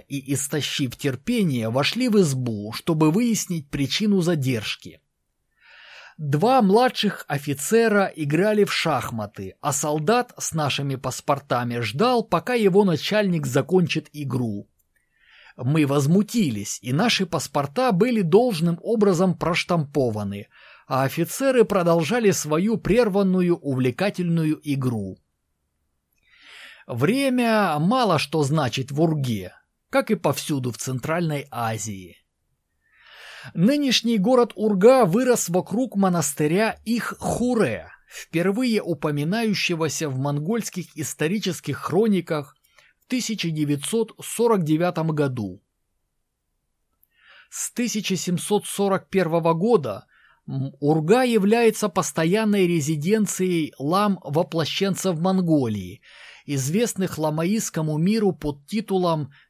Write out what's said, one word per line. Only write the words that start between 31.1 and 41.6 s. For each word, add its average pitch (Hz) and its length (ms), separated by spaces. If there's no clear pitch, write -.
Азии. 107 680
Нынешний 233 640
город 240 380
Урга 220 500
вырос 233 440
вокруг 202 460
монастыря 180 880
Их-Хуре, 214 1000
впервые 202 760
упоминающегося 160 1300
в 131 100
монгольских 156 800
исторических 160 800